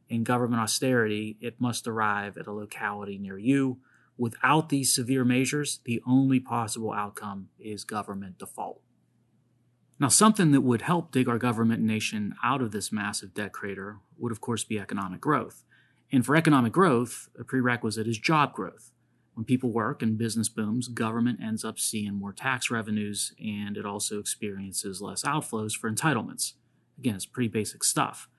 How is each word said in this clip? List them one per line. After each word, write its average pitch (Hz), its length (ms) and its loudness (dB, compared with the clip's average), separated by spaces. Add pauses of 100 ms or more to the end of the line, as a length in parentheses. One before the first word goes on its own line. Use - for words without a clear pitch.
and 113 160 0
government 120 380 2
austerity, 107 760 0
it 120 200 -8
must 123 280 -2
arrive 104 480 -2
at - 100 -12
a 104 60 -10
locality 104 680 -8
near 95 200 -8
you. 131 400 2 (380)
Without 139 520 2
these 139 260 0
severe 127 300 2
measures, 131 600 2
the 117 220 -2
only 131 320 6
possible 117 540 -2
outcome 101 560 -8 (100)
is 104 260 -10
government 98 540 -8
default. - 420 -12 (1160)
Now, 131 100 4
something 208 440 6
that 135 80 8
would 123 220 4
help 170 280 0
dig 127 160 4
our 117 120 2
government 113 440 2
nation 107 520 -2 (100)
out 131 160 2
of 113 100 -2
this 104 220 -6
massive 104 400 -4
debt 104 200 -6
crater 101 440 -8 (220)
would, 120 120 -4
of 107 120 -8
course, 113 200 -2
be 107 160 -4
economic 95 440 -6
growth. 139 420 -2 (480)
And 127 120 6
for 143 120 6
economic 143 360 6
growth, 131 680 2
a 120 60 -10
prerequisite 120 640 0
is 113 120 -2
job 147 340 2
growth. - 400 -10 (400)
When 113 120 -6
people 127 280 2
work 110 300 0
and 110 160 2
business 113 320 0
booms, 113 380 -2
government 117 540 -2
ends 110 220 -4
up 110 140 -6
seeing 104 360 -2
more 101 180 -6
tax 131 380 -2
revenues, 107 720 -4
and 104 360 -6
it 101 80 -6
also 104 320 -6
experiences 98 840 -6
less 98 240 -8
outflows 117 480 -2
for - 180 -4
entitlements. 110 640 0 (460)
Again, 123 160 0
it's 92 120 -8
pretty 123 220 -2
basic 107 340 -4
stuff, - 460 0 (100)